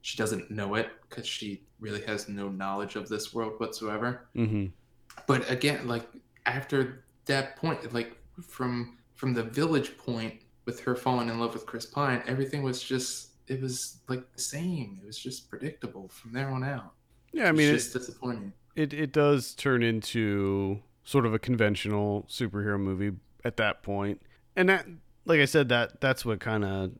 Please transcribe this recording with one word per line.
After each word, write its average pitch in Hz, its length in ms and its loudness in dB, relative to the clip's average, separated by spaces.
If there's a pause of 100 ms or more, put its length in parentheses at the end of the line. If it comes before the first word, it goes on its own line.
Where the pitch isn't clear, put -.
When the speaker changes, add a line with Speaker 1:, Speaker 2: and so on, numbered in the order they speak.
Speaker 1:
she - 140 -8
doesn't 107 340 -2
know 104 240 -2
it 110 160 0 (200)
'cause - 160 -10
she 101 360 -8 (180)
really 104 220 -6
has 104 260 -4
no 101 200 -6
knowledge 98 480 -4
of 95 120 -6
this 107 260 -4
world 110 240 -2
whatsoever. 110 800 -4
Speaker 2:
Mm-hmm. 107 300 2 (600)
Speaker 1:
But 131 240 2
again, 131 380 0
like, 117 200 -4 (380)
after 131 580 0 (220)
that 135 300 0
point, 151 360 -4
like, 117 240 -4 (260)
from, 123 560 -4 (160)
from 131 200 0
the 117 100 0
village 139 520 2
point 113 460 -6 (240)
with 117 140 -6
her 123 160 0
falling 123 320 2
in 113 100 -2
love 117 160 0
with 117 120 -10
Chris - 200 -10
Pine, 135 400 0
everything 135 360 -2
was 127 200 -2
just, - 480 -4 (180)
it 131 120 -2
was, 127 380 -6 (100)
like, 127 240 -6
the - 80 -14
same. 143 600 -4
It 101 40 -20
was 110 120 -14
just - 300 -12
predictable 123 600 -10
from - 240 -18
there 135 180 -4
on 127 140 -2
out. 127 300 -6 (380)
Speaker 2:
Yeah, 254 160 4
I 160 40 6
Speaker 1:
It - 20 6
was 156 100 8
Speaker 2:
mean, 147 40 8
it 147 80 8
Speaker 1:
just - 160 -2
disappointing. 123 600 -6 (240)
Speaker 2:
it, 151 160 0
it 147 200 -2
does 147 420 4
turn 127 280 4
into 101 1000 2 (240)
sort 131 220 4
of 110 80 4
a 110 40 2
conventional 104 920 2
superhero 101 520 -2
movie 98 320 0 (320)
at 117 140 -2
that 107 240 2
point. 101 400 -2 (340)
And 185 120 6
that, 190 180 4 (400)
like 160 140 6
I 139 40 8
said, 135 240 6
that, 120 320 2
that's 131 240 2
what 110 160 0
kinda 98 600 0